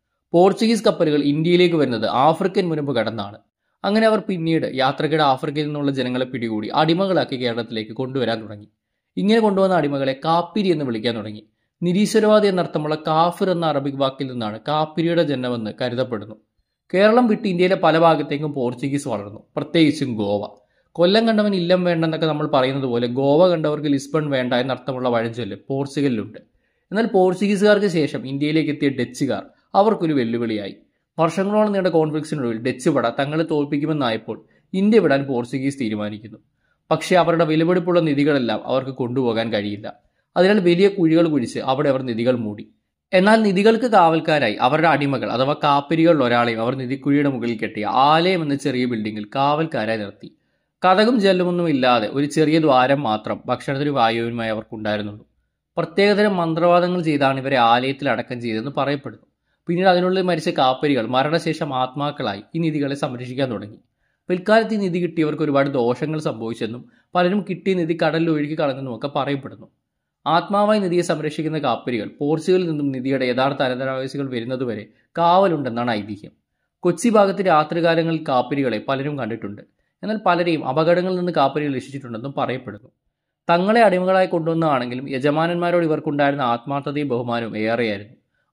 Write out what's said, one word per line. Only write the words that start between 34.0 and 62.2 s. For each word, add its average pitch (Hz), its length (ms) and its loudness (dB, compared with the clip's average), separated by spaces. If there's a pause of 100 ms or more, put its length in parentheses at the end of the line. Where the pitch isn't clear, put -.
ഇന്ത്യ 208 260 4
വിടാൻ 139 260 4
പോർച്ചുഗീസ് 135 560 -4
തീരുമാനിക്കുന്നു. 107 580 -6 (520)
പക്ഷേ 165 260 0
അവരുടെ 165 280 4
വിലപിടിപ്പുള്ള 170 560 2
നിധികളെല്ലാം 143 640 0
അവർക്ക് 127 260 -2
കൊണ്ടുപോകാൻ 120 640 -2
കഴിയില്ല. 104 400 -6 (440)
അതിനാൽ 196 240 4
വലിയ 175 280 4
കുഴികൾ 165 400 2
കുഴിച്ച് 127 300 -2
അവിടെ 131 300 -2
അവർ 131 140 0
നിധികൾ 120 340 0
മൂടി. 107 320 -8 (440)
എന്നാൽ 208 300 6
നിധികൾക്ക് 208 440 2
കാവൽക്കാരായി 160 720 4
അവരുടെ 156 280 4
അടിമകൾ 135 440 0
അഥവാ 131 220 0 (100)
കാപ്പിരികളിൽ 151 600 4
ഒരാളെയും 120 360 2
അവർ 123 140 -2
നിധിക്കുഴിയുടെ 139 540 0
മുകളിൽ 117 300 -2
കെട്ടിയ 104 280 -6
ആലയം 160 560 2
എന്ന 143 120 -2
ചെറിയ 127 300 -2
ബിൽഡിങ്ങിൽ 107 500 -4
കാവൽക്കാരായി 135 640 -2
നിർത്തി. - 360 -12 (500)
കതകും 214 360 4
ജനലൊന്നും 180 480 2
ഇല്ലാതെ 123 440 2
ഒരു 143 140 -2
ചെറിയ 156 320 2
ദ്വാരം 139 440 4
മാത്രം 107 440 -4
ഭക്ഷണത്തിനും 139 480 -2
വായുവിനുമായി 117 560 0
അവർക്കുണ്ടായിരുന്നുള്ളൂ. 107 760 -6 (520)
പ്രത്യേകതരം 196 580 2
മന്ത്രവാദങ്ങൾ 175 640 2
ചെയ്താണ് 139 380 0
ഇവരെ 135 160 -2
ആലയത്തിൽ 127 520 2
അടക്കം 120 320 -4
ചെയ്തതെന്ന് 117 360 -4
പറയപ്പെടുന്നു. 139 500 -6 (400)
പിന്നീട് 180 220 2
അതിനുള്ളിൽ 185 340 4
മരിച്ച 175 260 -2
കാപ്പരികൾ 131 580 0
മരണശേഷം 151 680 -2
ആത്മാക്കളായി 127 680 -4 (120)